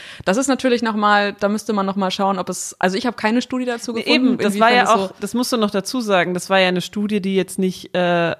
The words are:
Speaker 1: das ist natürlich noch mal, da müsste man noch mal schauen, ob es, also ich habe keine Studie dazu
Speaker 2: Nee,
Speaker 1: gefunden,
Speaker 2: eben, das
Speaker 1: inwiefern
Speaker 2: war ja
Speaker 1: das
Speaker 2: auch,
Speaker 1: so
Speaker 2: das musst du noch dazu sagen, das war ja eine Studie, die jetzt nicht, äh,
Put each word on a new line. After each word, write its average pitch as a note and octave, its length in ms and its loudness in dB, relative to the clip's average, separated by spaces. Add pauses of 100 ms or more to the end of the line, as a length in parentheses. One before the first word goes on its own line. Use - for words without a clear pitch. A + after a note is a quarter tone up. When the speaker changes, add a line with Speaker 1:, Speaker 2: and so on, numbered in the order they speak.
(240)
Speaker 1:
das F#3+ 140 2
ist C4+ 100 0
natürlich B3 340 2
noch A3 140 -2
mal, G#3 380 2
da G3+ 140 -2
müsste G#3 240 -2
man G3 140 0
noch F#3+ 80 -2
mal F#3+ 160 0
schauen, F#3+ 300 0
ob - 80 -6
es, - 320 -8
also F#3+ 160 2
ich B3 100 -2
habe A3+ 100 -2
keine A#3 260 0
Studie B3+ 220 -4
dazu A#3 280 -6
Speaker 2:
Nee, A3+ 100 -4
Speaker 1:
gefunden, C4+ 240 2
Speaker 2:
eben, - 120 2
das G3+ 160 -2
Speaker 1:
inwiefern G#3 60 -2 (100)
Speaker 2:
war B3 60 4
ja B3 60 4
Speaker 1:
das - 80 2
Speaker 2:
auch, G3 200 2
Speaker 1:
so - 100 -18
Speaker 2:
das G3+ 140 -6
musst B3 180 -2
du B3+ 40 0
noch G#3 140 0
dazu G#3 300 -4
sagen, F3+ 340 0
das F3 160 -6
war F#3+ 80 4
ja F#3 80 4
eine F3+ 140 0
Studie, G#3 420 -2
die F#3+ 140 0
jetzt F#3 240 -2
nicht, - 340 -4
äh, F3 460 2